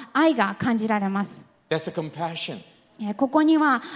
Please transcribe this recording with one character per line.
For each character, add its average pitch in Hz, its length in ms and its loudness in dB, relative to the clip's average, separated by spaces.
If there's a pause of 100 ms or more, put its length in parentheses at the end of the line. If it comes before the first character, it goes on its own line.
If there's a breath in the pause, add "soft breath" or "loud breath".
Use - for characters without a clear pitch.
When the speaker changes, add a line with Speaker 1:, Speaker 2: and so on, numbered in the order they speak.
(120)
Speaker 1:
愛 320 220 4
が 202 240 0
感 233 220 0
じ 220 80 -2
ら 214 100 2
れ 196 100 0
ま 196 160 0
す。 - 220 -12 (240)
Speaker 2:
There's 160 180 -2
a 170 60 -8
compassion. 156 680 -8 (380)
Speaker 1:
え 208 120 -4
ー、 - 20 -2
こ 262 140 0
こ 302 160 4
に 311 160 4
は 277 240 2 (120)